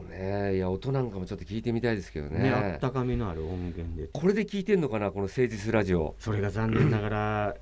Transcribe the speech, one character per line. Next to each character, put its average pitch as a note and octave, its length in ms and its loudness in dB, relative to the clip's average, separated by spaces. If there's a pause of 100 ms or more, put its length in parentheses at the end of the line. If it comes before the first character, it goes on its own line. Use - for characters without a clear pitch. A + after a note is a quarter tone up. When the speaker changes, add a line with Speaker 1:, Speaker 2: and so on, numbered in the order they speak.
Speaker 1:
う F2 80 -14
ね。 G2 440 0
い - 20 4
や、 F#2 140 2
音 F#2+ 200 -2
な C3+ 100 2
ん A#2+ 100 -2
か G2 80 -8
も F#2 80 -6
ち - 40 -8
ょ G#2 40 -4
っ - 20 -10
と F2 80 -10
聞 G#2+ 140 -4
い - 20 -4
て A#2 100 0
み A#2 80 0
た A#2 120 2
い A2+ 40 2
で G2 60 -4
す - 100 -12
け D#2 100 -6
ど D2 60 -6
ね。 D2+ 120 -2
Speaker 2:
ね、 C3 100 6
あ G#2 260 2
っ - 40 -10
た C3 100 0
か B2+ 140 0
み B2 140 0
の A2+ 120 -2
あ E2+ 60 -4
る D#2+ 100 -4
音 F2+ 260 -4
源 E2+ 240 -6
で。 D2+ 160 -8
Speaker 1:
こ C#3+ 140 -4
れ G3+ 80 6
で G#3 120 2
聞 G3+ 160 -4
い - 20 -6
て G3+ 120 4
ん F#3 60 2
の C#3+ 80 0
か A2 80 -2
な、 G#2 140 0
こ G2 80 -4
の G2 60 0
誠 B2 200 2
実 G#2+ 260 -4
ラ A2 120 6
ジ F#2 100 4
オ。 D#2+ 240 2
Speaker 2:
そ - 140 -4
れ G#2 100 2
が G2+ 80 0
残 A2 220 0
念 A#2+ 180 6
な G#2+ 120 4
が G#2 80 -2
ら、 G#2+ 520 0